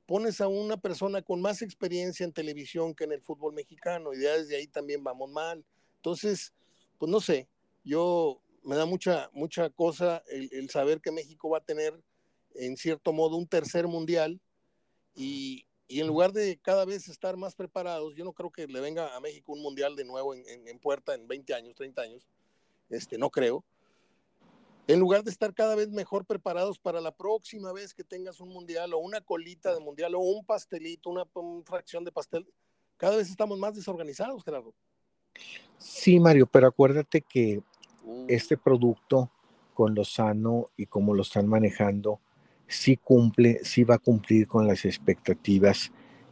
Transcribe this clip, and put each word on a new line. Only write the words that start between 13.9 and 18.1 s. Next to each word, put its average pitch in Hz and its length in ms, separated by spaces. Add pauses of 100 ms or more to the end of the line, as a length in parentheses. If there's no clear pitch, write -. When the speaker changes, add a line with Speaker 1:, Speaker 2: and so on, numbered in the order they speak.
Speaker 1:
y, 135 540 (200)
y 131 120
en 156 80
lugar 170 240
de 196 300
cada 190 240
vez 185 240
estar 185 260
más 185 180
preparados, 170 600